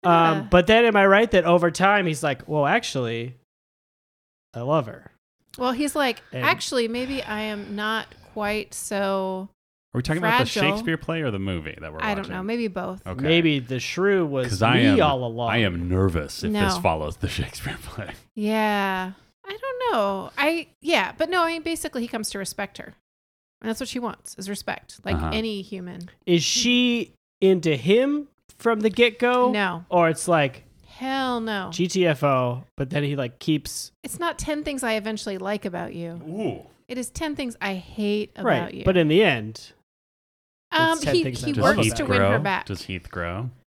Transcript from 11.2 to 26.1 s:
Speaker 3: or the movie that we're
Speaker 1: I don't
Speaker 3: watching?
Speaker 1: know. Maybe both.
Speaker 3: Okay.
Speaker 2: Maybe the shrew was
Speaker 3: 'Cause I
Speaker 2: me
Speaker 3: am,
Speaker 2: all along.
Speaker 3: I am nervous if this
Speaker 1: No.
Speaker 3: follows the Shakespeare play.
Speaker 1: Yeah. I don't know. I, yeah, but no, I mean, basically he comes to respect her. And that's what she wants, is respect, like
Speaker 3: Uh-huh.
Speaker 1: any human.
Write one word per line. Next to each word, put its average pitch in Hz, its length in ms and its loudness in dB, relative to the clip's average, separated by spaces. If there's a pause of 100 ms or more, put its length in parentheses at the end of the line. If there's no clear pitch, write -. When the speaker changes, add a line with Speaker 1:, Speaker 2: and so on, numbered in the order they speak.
Speaker 3:
or 135 80 0
the 98 80 -2
movie 85 420 -4
that 78 120 -12
we're 78 80 -12
Speaker 1:
I 220 140 -2
don't 196 100 -6
Speaker 3:
watching? - 100 -10
Speaker 1:
know. 185 80 -6
Maybe 226 260 -2
both. 185 380 -8
Speaker 3:
Okay. 127 160 -6
Speaker 2:
Maybe 160 360 4
the 127 220 -4
shrew 190 460 0
was 131 220 -2
Speaker 3:
'Cause 101 140 0
I 113 120 4
Speaker 2:
me 131 120 6
Speaker 3:
am, 220 160 6
Speaker 2:
all 135 220 2
along. 117 260 -4
Speaker 3:
I 110 80 2
am 87 300 0
nervous 87 560 0
if 214 80 0
this 208 240 2
Speaker 1:
No. 87 40 -4
Speaker 3:
follows - 360 0
the 95 120 -4
Shakespeare - 540 -6
play. - 300 -12 (220)
Speaker 1:
Yeah. 202 760 -2 (360)
I 392 120 -10
don't 508 320 -4
know. 202 440 -2
I, 320 300 -2 (160)
yeah, 269 340 0
but 320 140 -2
no, 359 140 2
I 330 80 -2
mean, 330 100 -6
basically 311 400 -6
he 240 60 -6
comes 220 220 -6
to 202 80 -10
respect - 400 -10
her. - 160 -16 (680)
And 220 80 -6
that's 220 100 -6
what 254 80 -8
she 254 120 -8
wants, - 360 -10
is 190 140 -12
respect, - 540 -10
like 185 120 -2
Speaker 3:
Uh-huh. 156 160 -2
Speaker 1:
any 220 300 -4
human. 180 480 -14 (160)